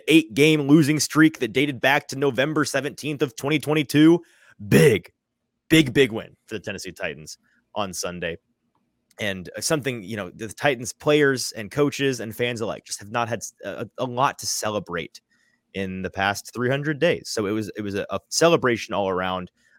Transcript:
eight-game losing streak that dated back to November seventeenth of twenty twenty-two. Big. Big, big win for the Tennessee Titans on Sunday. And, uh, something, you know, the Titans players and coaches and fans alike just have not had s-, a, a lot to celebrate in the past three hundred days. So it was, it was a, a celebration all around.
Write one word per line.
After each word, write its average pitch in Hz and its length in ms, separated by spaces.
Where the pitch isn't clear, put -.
eight-game 151 600
losing 151 320
streak 156 400
that 110 120
dated 135 280
back 139 280
to 135 80
November 143 480
seventeenth 135 560
of 143 140
twenty 147 240
twenty-two. 156 640
Big. 113 440
Big, 156 240
big 131 200
win 95 240
for - 80
the 98 60
Tennessee 92 320
Titans 78 440
on 101 180
Sunday. 87 440
And, 95 380
uh, 110 40
something, 123 440
you 107 120
know, 98 140
the 104 180
Titans 123 440
players 143 580
and 107 180
coaches 139 520
and 107 160
fans 120 240
alike 87 240
just - 160
have 101 100
not 117 180
had 113 120
s-, - 140
a, 101 240
a 131 60
lot 123 340
to - 80
celebrate 90 760
in 92 300
the 92 80
past 98 420
three 120 160
hundred 143 300
days. 147 300
So 107 180
it 98 60
was, 110 240
it 107 60
was 101 120
a, 104 160
a 98 80
celebration 127 640
all 95 160
around. 92 440